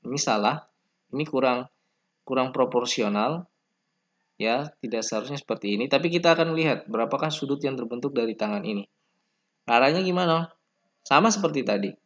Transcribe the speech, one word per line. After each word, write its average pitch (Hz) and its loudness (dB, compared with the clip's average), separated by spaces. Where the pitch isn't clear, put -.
Ini 123 -8
salah. 113 0
Ini 135 -2
kurang, 127 0
kurang 131 0
proporsional. 123 0
Ya, 123 -2
tidak 113 -4
seharusnya 123 -6
seperti 104 -4
ini. 117 -2
Tapi 147 2
kita 170 4
akan 165 2
lihat 160 0
berapakah 127 -2
sudut 143 -4
yang 135 -2
terbentuk 123 -6
dari 113 0
tangan 104 -4
ini. 101 -6
Arahnya 135 4
gimana? 175 2
Sama 170 6
seperti 175 0
tadi. 101 0